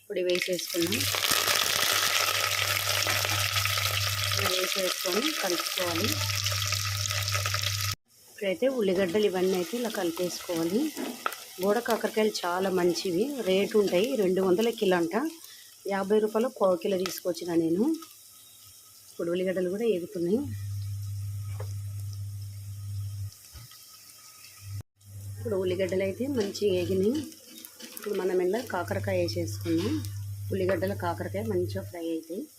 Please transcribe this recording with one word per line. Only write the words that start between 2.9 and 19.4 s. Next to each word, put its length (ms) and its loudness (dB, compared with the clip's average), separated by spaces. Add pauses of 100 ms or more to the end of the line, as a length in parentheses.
ఇవి 180 2
వేసేసుకొని 680 0 (180)
కలుపుకోవాలి. 680 0 (2250)
ఇప్పుడైతే 400 0 (120)
ఉల్లిగడ్డలు 520 2
ఇవన్నీ 300 2
అయితే 180 -4
ఇలా 200 -2
కలిపేసుకోవాలి. 840 0 (800)
బోడ 240 4
కాకరకాయలు 540 2
చాలా 360 0
మంచివి, 480 2 (220)
రేటు 340 4
ఉంటాయి. 260 4 (140)
రెండు 240 4
వందల 240 6 (100)
కిలో 220 4
అంట, 140 0 (760)
యాభై 320 4
రూపాయలు 260 2 (100)
పావు 240 6
కిలో 160 2
తీసుకొచ్చిన 520 -4 (120)
నేను. 200 2 (1300)
ఇప్పుడు 240 -4
ఉల్లిగడ్డలు 420 2